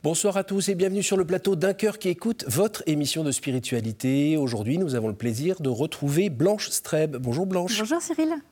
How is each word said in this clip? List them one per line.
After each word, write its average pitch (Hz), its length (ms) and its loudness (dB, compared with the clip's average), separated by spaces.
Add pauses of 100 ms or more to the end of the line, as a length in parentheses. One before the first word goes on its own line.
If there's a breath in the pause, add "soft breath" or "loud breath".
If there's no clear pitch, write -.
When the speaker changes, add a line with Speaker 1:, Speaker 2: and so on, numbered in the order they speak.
Speaker 1:
Bonsoir 180 320 2
à 196 80 0
tous 196 240 0
et 196 60 2
bienvenue 190 280 0
sur 196 140 2
le 185 80 2
plateau 185 320 2
d'Un 185 160 2
Cœur 208 260 0
qui 185 120 0
écoute, - 360 -2
votre 170 400 0
émission 151 380 0
de 139 80 0
spiritualité. 127 1040 0
Aujourd'hui, 120 400 0
nous 160 200 0
avons 110 120 0
le 104 60 -2
plaisir 131 480 -2
de 135 80 0
retrouver 147 580 0
Blanche 165 400 0
Streb. 156 480 -2
Bonjour 127 300 -2
Blanche. 185 320 -2
Speaker 2:
Bonjour 285 240 0
Cyril. 320 260 0 (240)